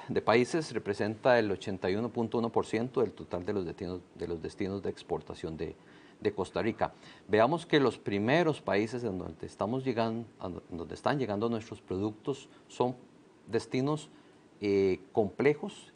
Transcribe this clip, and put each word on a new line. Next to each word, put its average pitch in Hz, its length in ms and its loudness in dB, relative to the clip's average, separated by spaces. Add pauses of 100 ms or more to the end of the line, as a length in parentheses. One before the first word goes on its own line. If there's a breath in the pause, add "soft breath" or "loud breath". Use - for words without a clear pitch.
de - 120 0
países 123 520 2
representa 107 680 2
el 107 140 2
ochenta 92 400 -2
y 95 40 2
uno 113 140 -2
punto 117 300 0
uno 113 120 0
por - 140 2
ciento 123 360 -2
del 104 100 0
total 87 340 -8
de 104 80 -2
los 95 140 -2
destinos, 90 340 -8 (140)
de 87 120 -6
los 85 140 -6
destinos 98 400 -6
de - 80 -4
exportación 80 680 -8
de, 80 180 -8 (440 loud breath)
de 104 140 0
Costa - 300 -4
Rica. 104 280 -2 (360 loud breath)
Veamos 127 400 4
que 156 120 4
los 120 200 2
primeros 131 600 2
países 110 440 0
en 95 160 -2
donde 87 260 -10
estamos 117 400 -2
llegando, 113 420 -2 (120)
a 95 100 -8
do-, 87 220 -10
donde 85 240 -8
están 139 240 0
llegando 107 300 0
nuestros 110 300 -6
productos 107 720 -4 (180 loud breath)
son 127 280 0 (500)
destinos, 131 640 -2 (500 loud breath)
eh, 98 420 2 (100)
complejos, 143 840 0